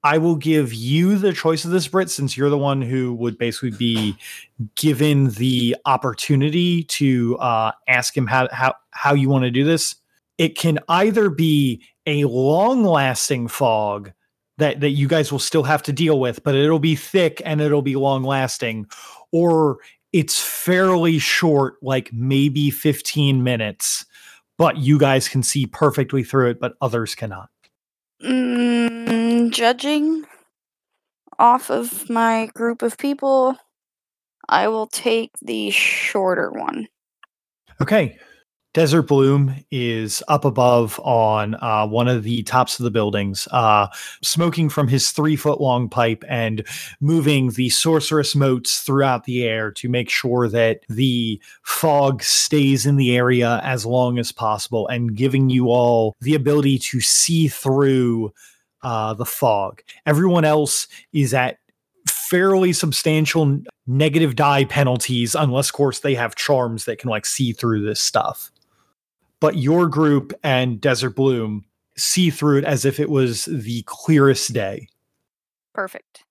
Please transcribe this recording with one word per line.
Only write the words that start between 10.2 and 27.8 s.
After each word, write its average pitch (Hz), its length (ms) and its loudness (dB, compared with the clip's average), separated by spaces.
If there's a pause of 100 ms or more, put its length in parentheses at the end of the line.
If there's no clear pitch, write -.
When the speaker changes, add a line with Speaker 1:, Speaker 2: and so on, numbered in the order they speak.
Speaker 1:
It 160 200 0
can 160 300 0
either 202 420 2
be 147 520 0 (240)
a 147 200 0
long-lasting 143 1200 2
fog 104 640 -2 (480)
that, 143 200 0
that 143 120 0
you 143 160 0
guys 156 240 0
will 139 80 -4
still 156 240 -2
have 147 200 0
to 147 80 -6
deal 151 280 2
with, 123 240 -4
but 143 120 0
it'll 151 220 2
be 156 180 2
thick 175 480 -2
and 151 160 -4
it'll 147 220 2
be 131 140 -4
long-lasting, 131 880 -2 (460)
or 160 480 2 (340)
it's - 260 0
fairly 180 800 2
short, 143 640 0
like, 131 320 -4
maybe 135 560 0
fifteen 139 760 0
minutes, 113 600 -4 (520)
but 156 200 2
you 143 220 4
guys 135 280 4
can 131 140 -2
see 131 240 -2
perfectly 135 580 0
through 123 280 0
it, 117 80 -8
but 139 200 -6
others 117 360 -4
cannot. 98 340 -12 (760)